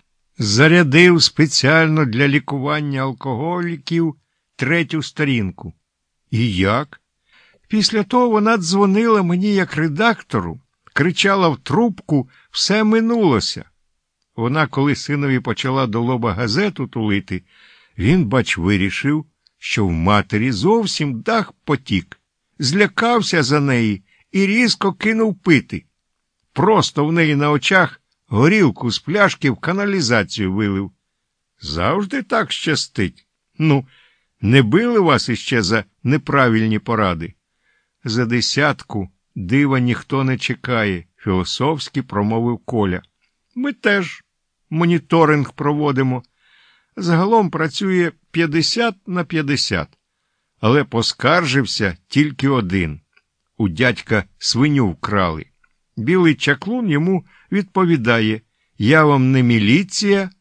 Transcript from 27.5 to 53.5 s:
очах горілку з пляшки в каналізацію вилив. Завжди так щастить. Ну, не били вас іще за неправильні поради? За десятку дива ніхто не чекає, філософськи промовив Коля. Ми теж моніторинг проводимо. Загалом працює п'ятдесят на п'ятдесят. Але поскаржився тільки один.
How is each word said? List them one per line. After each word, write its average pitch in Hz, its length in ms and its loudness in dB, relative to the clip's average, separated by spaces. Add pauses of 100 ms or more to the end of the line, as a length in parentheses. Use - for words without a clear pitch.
очах 165 500 0 (260)
горілку 135 640 2
з - 80 -6
пляшки 180 500 0
в 113 80 -2
каналізацію 127 960 -2
вилив. 98 380 -2 (720)
Завжди 165 600 -4
так 220 280 -4
щастить. - 760 -4 (300)
Ну, 147 300 2 (540)
не 127 200 4
били 214 380 2
вас 147 300 2
іще 117 320 -2
за 101 220 -2 (200)
неправильні 113 760 0
поради? 95 540 -4 (680)
За 113 220 -2
десятку 120 840 -4 (260)
дива 131 440 0
ніхто 123 440 -2
не 131 140 0
чекає, 107 680 -4 (120)
філософськи 127 840 -2
промовив 113 540 -2
Коля. 98 440 -4 (540)
Ми 262 180 -4
теж 202 500 -2 (460)
моніторинг 160 840 2
проводимо. 139 720 -2 (760)
Загалом 185 520 2
працює 170 640 -2 (200)
п'ятдесят 165 640 0 (120)
на 180 160 -4
п'ятдесят. 139 640 -2 (760)
Але 127 220 2
поскаржився 123 1120 -2 (100)
тільки 139 420 -2
один. 90 520 -2 (560)